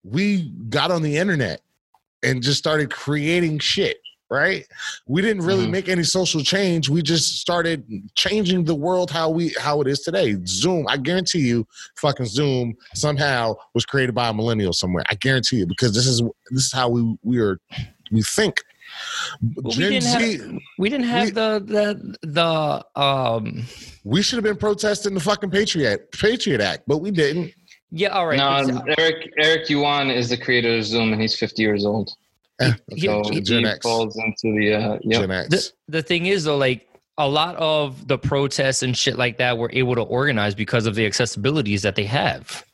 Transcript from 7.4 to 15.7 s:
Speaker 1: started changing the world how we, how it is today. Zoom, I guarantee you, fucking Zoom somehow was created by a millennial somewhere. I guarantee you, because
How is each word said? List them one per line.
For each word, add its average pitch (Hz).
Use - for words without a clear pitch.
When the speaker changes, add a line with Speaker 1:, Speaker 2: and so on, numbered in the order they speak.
Speaker 1:
started 165
changing 185
the 165
world 180
how 160
we, 165
how 147
it 135
is 139
today. 160
Zoom, 139
I 131
guarantee 170
you, 120
fucking 135
Zoom 123
somehow 135
was 120
created 127
by 120
a 110
millennial 107
somewhere. 90
I 104
guarantee 131
you, 92
because 110